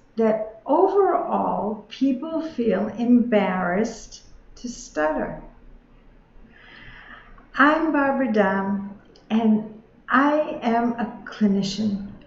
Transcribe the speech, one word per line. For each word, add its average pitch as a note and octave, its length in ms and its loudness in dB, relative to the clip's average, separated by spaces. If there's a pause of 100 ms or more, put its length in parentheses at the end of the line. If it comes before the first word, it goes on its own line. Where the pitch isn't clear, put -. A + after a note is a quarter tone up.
(140)
that A3 500 0
overall, C4+ 1200 2
people D4+ 540 -2
feel G#3+ 540 -2
embarrassed G#3 1300 2 (340)
to B3 120 -12
stutter. B3 720 -4 (2250)
I'm D#4 340 4
Barbara C#4 420 0
Dahm, G3 580 0 (400)
and A3 520 0 (260)
I D4 540 2
am A#3 300 0
a - 320 -8
clinician G3+ 840 -2 (200)